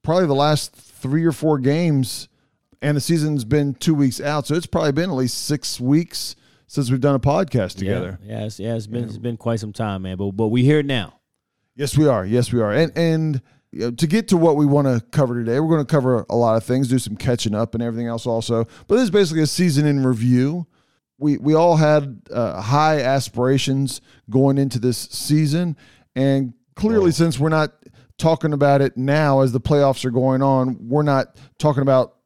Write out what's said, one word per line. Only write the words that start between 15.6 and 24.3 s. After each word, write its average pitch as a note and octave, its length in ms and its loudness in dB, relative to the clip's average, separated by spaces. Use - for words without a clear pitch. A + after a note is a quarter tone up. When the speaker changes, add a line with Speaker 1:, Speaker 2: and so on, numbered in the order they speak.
Speaker 1:
gonna D#3 160 2
cover B2+ 440 0
a A#2 60 0
lot A2+ 200 4
of A2 80 0
things, B2+ 240 0
do B2+ 100 2
some G#2+ 180 -6
catching A#2 380 -2
up A2+ 200 -4
and A#2 80 -6
everything A#2 240 -6
else A#2 200 -8
also. A2+ 400 -2
But G3+ 100 2
this B3+ 80 2
is F#3+ 60 0
basically D#3+ 320 2
a D3+ 40 2
season D3+ 400 0
in C#3 180 2
review. B2+ 640 0
We, D3 200 0
we D3+ 160 2
all E3 220 4
had, D3+ 440 2
uh, A2 320 -4
high D3 380 2
aspirations C3+ 1000 0